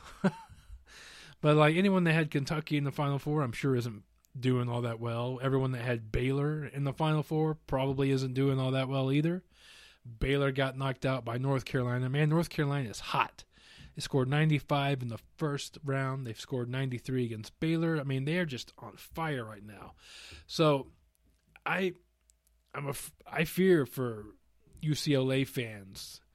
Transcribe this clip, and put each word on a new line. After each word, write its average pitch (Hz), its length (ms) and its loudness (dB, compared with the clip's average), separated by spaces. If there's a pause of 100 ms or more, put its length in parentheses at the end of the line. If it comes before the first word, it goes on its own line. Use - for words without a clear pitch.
(240)
<laughs> 196 60 6 (1120)
but, 151 160 6
like, 151 200 8
anyone 190 300 4
that 160 80 6
had 160 180 2
Kentucky 151 460 -2
in 143 60 0
the 139 80 -2
Final 139 280 0
Four, 151 240 0
I'm 120 80 -2
sure 131 240 0
isn't 113 280 -4 (340)
doing 123 300 2
all 120 140 -2
that 117 180 -4
well. 120 440 -4
Everyone 131 300 2
that 120 100 -6
had 113 280 -2
Baylor 143 540 0
in 139 180 -6
the 139 100 -2
Final 156 280 2
Four 156 320 0
probably 135 560 0
isn't 131 240 2
doing 135 260 2
all 131 120 0
that 131 180 0
well 135 220 0
either. 165 320 2 (760)
Baylor 139 320 2
got 135 280 0
knocked 135 260 -2
out 131 180 0
by 117 140 -4
North 135 260 0
Carolina. 127 460 0
Man, 147 200 2
North 160 200 2
Carolina 139 400 -2
is - 100 -10
hot. - 440 -2 (520)
They 143 60 -8
scored 127 260 0
ninety-five 143 760 2
in 117 60 -6
the 110 100 -8 (180)
first 143 480 -6
round. 135 400 -2
They've 113 140 -10
scored 123 280 -4
ninety-three 127 580 -2
against 110 340 -10
Baylor. 165 400 0
I 139 40 -4
mean, 135 220 -2
they 165 140 0
are 175 60 0
just 131 340 -8
on 107 180 -16
fire 151 480 -6
right 107 180 -14
now. 104 300 -18 (540)
So, 147 400 2 (760)
I, 180 300 0 (800)
I'm 143 140 -6
a - 20 -2
f-, - 220 -8 (200)
I 160 120 -2
fear 175 420 4
for 117 400 -6 (560)
U 151 140 0
C 147 180 0
L 131 180 2
A 135 140 2
fans. 104 760 -10 (140)